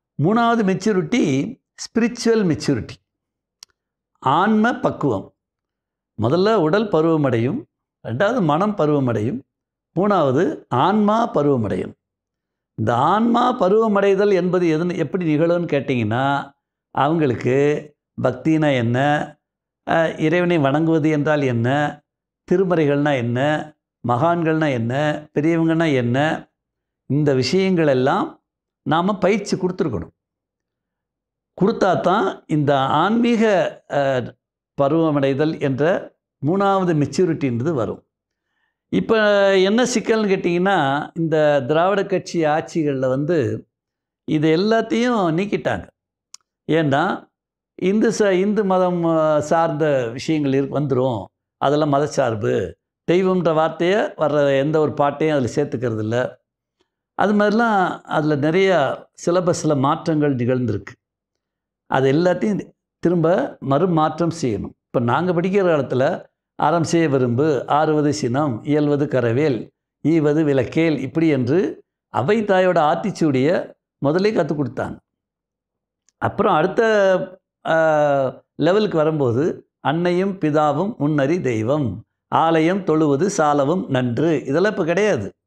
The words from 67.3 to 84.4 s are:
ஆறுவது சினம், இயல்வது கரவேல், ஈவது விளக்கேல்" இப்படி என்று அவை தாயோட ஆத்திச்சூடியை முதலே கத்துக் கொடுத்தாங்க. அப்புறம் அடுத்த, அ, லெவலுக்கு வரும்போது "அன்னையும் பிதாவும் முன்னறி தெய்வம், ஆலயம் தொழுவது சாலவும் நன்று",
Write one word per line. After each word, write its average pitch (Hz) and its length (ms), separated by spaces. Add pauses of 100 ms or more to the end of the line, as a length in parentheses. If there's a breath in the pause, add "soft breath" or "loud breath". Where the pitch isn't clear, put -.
ஆறுவது 151 460
சினம், 131 500
இயல்வது 147 420
கரவேல், 123 640 (380)
ஈவது 151 360
விளக்கேல்" 147 540
இப்படி 135 300
என்று 143 560 (260)
அவை 202 360
தாயோட 185 360
ஆத்திச்சூடியை 156 920 (240)
முதலே 180 340
கத்துக் 160 280
கொடுத்தாங்க. 117 380 (1200)
அப்புறம் 196 360
அடுத்த, 160 280 (840)
அ, 147 760 (100)
லெவலுக்கு 175 420
வரும்போது 151 720 (100)
"அன்னையும் 180 600
பிதாவும் 151 580
முன்னறி 147 440
தெய்வம், 120 640 (220)
ஆலயம் 165 560
தொழுவது 156 460
சாலவும் 147 580
நன்று", 127 580